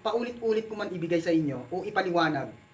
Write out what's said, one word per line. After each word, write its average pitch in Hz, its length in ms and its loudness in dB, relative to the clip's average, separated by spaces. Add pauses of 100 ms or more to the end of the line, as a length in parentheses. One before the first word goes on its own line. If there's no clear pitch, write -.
Paulit-ulit 226 640 0
ko - 60 -10
man 208 180 -4
ibigay 170 300 0
sa 170 100 0
inyo 139 400 2
o 185 160 -4
ipaliwanag 170 600 2 (240)